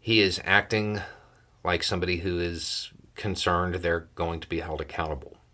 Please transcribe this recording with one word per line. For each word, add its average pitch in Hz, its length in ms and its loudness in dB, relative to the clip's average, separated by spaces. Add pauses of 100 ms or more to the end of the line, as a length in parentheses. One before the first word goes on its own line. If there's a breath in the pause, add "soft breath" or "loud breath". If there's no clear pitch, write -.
he 113 160 6
is 98 240 4
acting 104 560 2 (640 loud breath)
like 87 180 2
somebody 90 360 0
who 87 200 -2
is 85 540 -4 (240)
concerned 90 600 0
they're 85 400 0
going 82 260 -2
to - 80 -16
be 82 100 -2
held 80 220 -6
accountable. 78 560 -6 (160)